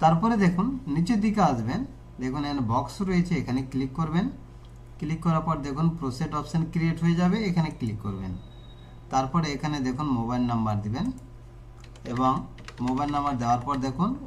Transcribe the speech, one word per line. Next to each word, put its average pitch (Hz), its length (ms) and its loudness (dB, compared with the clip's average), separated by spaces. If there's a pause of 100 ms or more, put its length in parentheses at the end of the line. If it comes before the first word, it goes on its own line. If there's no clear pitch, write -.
তারপরে 165 320 6 (100)
দেখুন 180 220 4 (280)
নিচের 180 300 4
দিকে 214 160 4 (100)
আসবেন, 123 300 0 (420)
দেখুন 131 240 -2
এখানে 143 160 0 (100)
বক্স - 220 0 (140)
রয়েছে, 175 320 4
এখানে 123 200 0 (120)
ক্লিক 135 280 -2
করবেন। 170 260 0 (720)
ক্লিক 160 280 -4
করার 160 220 4
পর 156 80 2 (100)
দেখুন 147 200 2 (120)
প্রসেড 139 320 -2 (100)
অপশন 160 220 0 (100)
ক্রিয়েট 165 320 2
হয়ে 170 160 4
যাবে, 180 160 4 (120)
এখানে 170 200 2 (100)
ক্লিক 110 280 -2
করবেন। 95 260 -6 (800)
তারপরে 135 340 2 (100)
এখানে 147 200 -2 (100)
দেখুন 131 200 0 (120)
মোবাইল 120 240 0 (100)
নাম্বার 110 320 2
দিবেন 127 220 -2 (1080)
এবং 131 200 2 (540)
মোবাইল 139 280 0
নাম্বার 143 280 0
দেওয়ার 120 240 4
পর 143 100 0 (100)
দেখুন 165 240 0 (160)